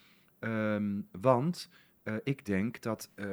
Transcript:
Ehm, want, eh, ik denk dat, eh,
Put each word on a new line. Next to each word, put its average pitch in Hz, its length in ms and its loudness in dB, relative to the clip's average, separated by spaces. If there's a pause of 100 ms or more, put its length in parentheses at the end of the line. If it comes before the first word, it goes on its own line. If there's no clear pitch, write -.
(400)
Ehm, 107 600 0 (200)
want, 131 480 2 (340)
eh, 110 100 -4 (100)
ik 139 220 -2
denk 101 360 0
dat, - 340 -4
eh, 101 180 -8